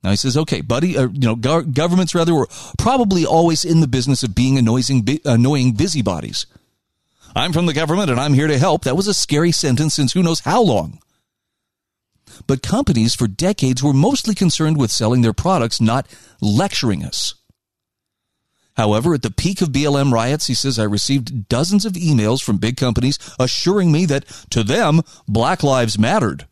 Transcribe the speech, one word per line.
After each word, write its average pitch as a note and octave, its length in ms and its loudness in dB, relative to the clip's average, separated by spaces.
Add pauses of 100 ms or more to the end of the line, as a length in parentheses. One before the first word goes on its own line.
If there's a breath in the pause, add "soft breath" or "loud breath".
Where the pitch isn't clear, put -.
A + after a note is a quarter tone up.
Now F#2+ 100 -2
he G2+ 40 0
says, C3 220 -2
"Okay, C#3+ 240 -2
buddy, D3+ 340 -2
uh, B2+ 120 0
you B2+ 200 0
know, A2+ 80 0
go-, C3 240 0
governments E3 540 0
rather E3+ 200 2
were C3+ 140 0 (300 loud breath)
probably G#3 480 2
always E3 360 2
in E3 180 2
the D#3 60 4
business B2+ 360 0
of G#2+ 120 -4
being C3 220 2
annoying, B2 460 2
bu-, C3 240 -2
annoying B2+ 460 2
busybodies. G2+ 760 -2 (880 soft breath)
'I'm D#3 160 -2
from E3+ 140 0
the D#3 80 0
government D#3+ 360 0
and A#2+ 80 0
I'm D3 140 0
here C#3+ 160 2
to D3 100 2
help.' D#3 260 2
That C3+ 120 -2
was F#3+ 100 0
a G#3 60 -2
scary D#3+ 400 0
sentence D3 400 0
since C3 220 0
who F#3 80 2
knows E3 180 0
how G3 220 0
long. G2+ 360 0 (1500 loud breath)
But C#3 160 -4
companies B2 520 0
for A#2+ 120 -2
decades C3 560 -2
were C#3+ 100 0
mostly G#3 420 2
concerned D#3+ 440 0
with A#2+ 120 0
selling A#2+ 300 0
their A2+ 140 2
products, D#3+ 460 -2
not A2+ 260 0 (340 loud breath)
lecturing - 640 -2
us." - 300 -8 (1400)
However, A2+ 360 2
at C#3 100 -2
the A2+ 80 -4
peak - 300 -4
of D#3+ 120 0
B C#3 120 0
L C#3+ 140 2
M C#3 160 2
riots, B2 320 0
he C3 80 -2
says, B2+ 240 -2
"I A2 60 0
received A2+ 640 -2
dozens F#3+ 360 0
of G#3+ 100 -4
emails C3+ 460 0
from G#2+ 160 -2
big A2 220 -2
companies B2+ 400 0 (200 loud breath)
assuring E3+ 540 2
me E3 140 2
that, C#3+ 180 0 (260 loud breath)
to A#2 140 0
them, D#3+ 380 2 (260 loud breath)
Black A#2+ 340 0
Lives B2 360 0
mattered. A2+ 540 0